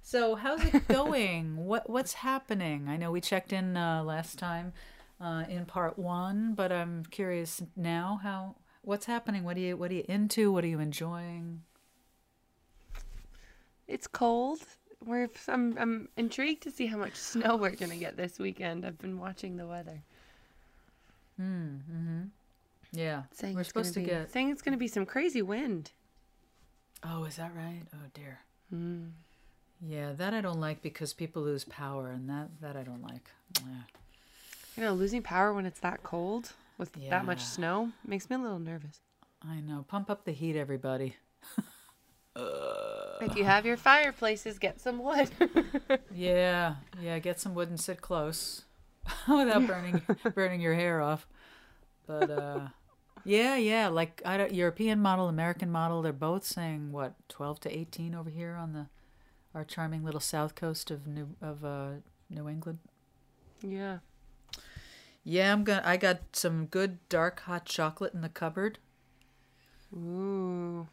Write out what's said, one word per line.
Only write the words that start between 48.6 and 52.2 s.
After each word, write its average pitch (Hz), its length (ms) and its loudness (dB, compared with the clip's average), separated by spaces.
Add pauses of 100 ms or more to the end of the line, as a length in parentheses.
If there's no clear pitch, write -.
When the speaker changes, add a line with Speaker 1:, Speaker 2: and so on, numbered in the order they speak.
Speaker 1:
<laughs> - 320 -4
without 254 400 8
Speaker 2:
<laughs> - 0 -
Speaker 1:
burning, 180 360 0 (320)
burning 180 260 2
your 165 140 4
hair 170 260 2
off. 151 240 0 (800)
But, 151 240 2